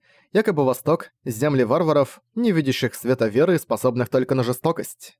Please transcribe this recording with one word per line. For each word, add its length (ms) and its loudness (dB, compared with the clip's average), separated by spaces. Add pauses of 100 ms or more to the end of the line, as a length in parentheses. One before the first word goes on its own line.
(340)
якобы 320 2
Восток — 460 -2 (120)
земли 400 0
варваров, 580 0 (140)
не 160 0
видящих 440 0
света 320 0
веры 280 2
и 40 0
способных 500 -2
только 260 0
на 80 0
жестокость. 760 -6